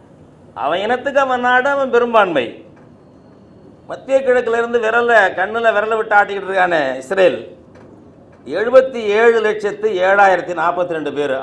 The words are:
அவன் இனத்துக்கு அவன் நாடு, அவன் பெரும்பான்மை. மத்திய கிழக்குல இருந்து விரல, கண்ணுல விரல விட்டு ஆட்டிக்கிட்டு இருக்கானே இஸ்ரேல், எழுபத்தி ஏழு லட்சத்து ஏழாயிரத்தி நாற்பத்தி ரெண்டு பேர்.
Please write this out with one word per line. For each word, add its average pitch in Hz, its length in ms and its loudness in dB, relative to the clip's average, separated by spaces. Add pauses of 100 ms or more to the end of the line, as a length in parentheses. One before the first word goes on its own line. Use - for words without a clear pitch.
(640)
அவன் 170 200 -2
இனத்துக்கு 254 400 -2
அவன் 254 240 -2
நாடு, 254 280 2
அவன் 262 200 -2
பெரும்பான்மை. 208 500 2 (1400)
மத்திய 254 280 -2 (100)
கிழக்குல 233 340 0
இருந்து 233 240 -2
விரல, 233 320 2 (220)
கண்ணுல 220 380 0
விரல 220 220 -2
விட்டு 208 180 0
ஆட்டிக்கிட்டு 196 320 -2
இருக்கானே 180 320 0 (200)
இஸ்ரேல், 170 380 2 (1040)
எழுபத்தி 233 560 2 (160)
ஏழு 233 300 4
லட்சத்து 214 400 -4 (200)
ஏழாயிரத்தி 190 540 2
நாற்பத்தி 175 360 -2
ரெண்டு 143 200 -6
பேர். 139 240 -2